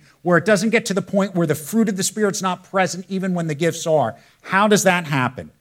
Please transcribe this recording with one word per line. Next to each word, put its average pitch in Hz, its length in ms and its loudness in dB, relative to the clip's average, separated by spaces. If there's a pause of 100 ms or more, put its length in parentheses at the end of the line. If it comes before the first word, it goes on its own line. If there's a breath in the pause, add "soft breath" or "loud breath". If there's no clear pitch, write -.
(220 soft breath)
where 175 160 4
it 165 60 2
doesn't 208 260 2
get 220 160 0
to 185 80 -4
the 190 80 0
point 196 320 -2
where 170 120 0
the 147 100 0
fruit 220 320 0
of 196 80 -4
the 185 80 -4
Spirit's 202 360 -2
not 180 220 -4
present 185 460 -2
even 190 260 -4
when 170 140 -2
the 151 60 -4
gifts 165 300 -2
are. 143 320 0 (260 soft breath)
How 202 260 0
does 202 160 4
that 180 220 2
happen? 127 440 -2 (100)